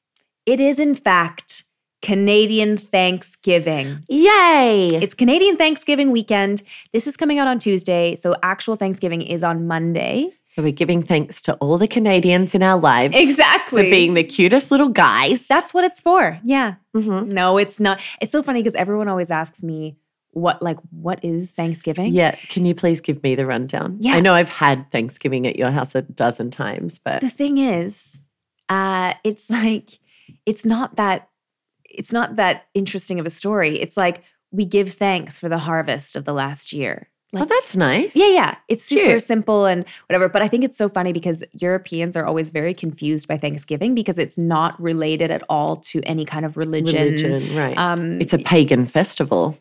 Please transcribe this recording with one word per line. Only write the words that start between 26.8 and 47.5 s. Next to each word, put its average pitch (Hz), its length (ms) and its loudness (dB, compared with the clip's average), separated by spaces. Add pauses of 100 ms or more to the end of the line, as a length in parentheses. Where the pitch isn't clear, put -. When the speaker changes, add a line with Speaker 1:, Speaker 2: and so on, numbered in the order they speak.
Speaker 2:
but - 200 -6
Speaker 1:
The 254 80 -2
thing 285 260 -2
is, 208 640 -2 (480)
uh, 190 460 -2 (100)
it's 214 260 -4
<laughs> - 0 -
like, 220 380 -2 (560)
it's 214 220 -4
not 226 300 -2
that, 202 340 -2 (600)
it's - 220 -12
not 233 240 -2
that 190 280 0 (100)
interesting 190 460 -4
of 156 60 -6
a 170 40 -6
story. 185 500 -2
It's - 160 -8
like, 175 260 0 (280)
we 196 140 -2
give 196 300 0
thanks 185 440 -4
for 175 100 -8
the 165 100 -2
harvest 151 580 -4
of 143 80 -10
the 147 80 -6
last 139 400 -6
year. 127 360 -8 (240)
Speaker 2:
Oh, 196 80 -6
Speaker 1:
Like 311 80 -2
Speaker 2:
that's 494 280 -2
nice. 185 400 0
Speaker 1:
Yeah, 403 120 6
yeah. - 280 4 (120)
It's 226 160 -2
super 392 260 2
Speaker 2:
Cute. 226 120 2
Speaker 1:
simple 214 440 0
and 180 180 0 (240)
whatever. 185 200 2
But 202 140 0
I 208 60 0
think 240 160 0
it's 269 120 -4
so 208 120 0
funny 180 240 -2
because 165 400 -6
Europeans 175 640 -4
are 160 100 -4
always 160 240 -2
very 160 240 -4
confused 151 540 -6
by 156 100 -4
Thanksgiving 147 560 -4
because 208 240 -2
it's - 200 -4
not 165 440 -2
related 160 480 -2
at 160 180 -4
all 156 280 -2
to - 260 -8
any 160 220 -4
kind 151 200 -8
of 156 120 -8
religion. 156 580 0
Speaker 2:
Religion, 147 420 -2